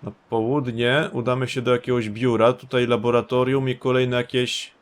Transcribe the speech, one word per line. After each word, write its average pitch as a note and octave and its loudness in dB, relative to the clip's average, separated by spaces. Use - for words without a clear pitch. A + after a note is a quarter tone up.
Na G#2+ -10
południe B2 0
udamy B2+ -2
się C3 -4
do B2 2
jakiegoś B2 0
biura, A2+ 2
tutaj B2+ -2
laboratorium A#2+ 0
i B2 -2
kolejne B2+ 0
jakieś B2 -4